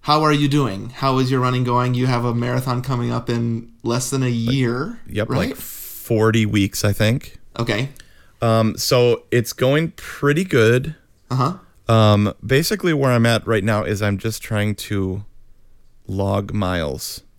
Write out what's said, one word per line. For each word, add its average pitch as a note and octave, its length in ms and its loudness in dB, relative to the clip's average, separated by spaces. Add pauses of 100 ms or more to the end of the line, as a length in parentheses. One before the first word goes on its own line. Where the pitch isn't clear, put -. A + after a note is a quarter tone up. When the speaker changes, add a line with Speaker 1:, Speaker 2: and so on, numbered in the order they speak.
Speaker 1:
how D3+ 220 2
are D3+ 100 4
you D3 140 2
doing? A#2 420 -2
How C3 300 0
is B2+ 100 2
your C3 120 0
running B2+ 240 0
going? B2 300 0
You B2 120 0
have A#2+ 180 0
a A#2+ 80 0
marathon B2 480 -2
coming A#2+ 300 -2
up A#2+ 180 -4
in A#2 440 -4 (100)
less B2 260 -2
than C3+ 140 -2
a B2+ 60 0
year, B2 760 -2
Speaker 2:
Yep, A2 220 -4
Speaker 1:
right? A#2+ 200 0
Speaker 2:
like, - 80 -8
forty - 880 0
weeks, G2+ 400 0
I G2+ 80 2
think. A2+ 460 -2 (200)
Speaker 1:
Okay. A2+ 300 -2 (520)
Speaker 2:
Um, A2+ 360 2
so A#2+ 540 2
it's A#2+ 220 0
going D3 380 0
pretty D3 540 -2
good. B2+ 500 2 (340)
Speaker 1:
Uh-huh. C3+ 280 -2 (360)
Speaker 2:
Um, G#2 400 4 (100)
basically E3 500 0
where C#3 180 2
I'm A#2 140 4
at A#2 200 2
right A2 180 0
now G#2 200 0
is G2 180 -2
I'm G2+ 160 0
just A2 240 -6
trying G#2 340 -2
to G2 500 -4 (840)
log G2 460 -2
miles. F2+ 680 -4 (180)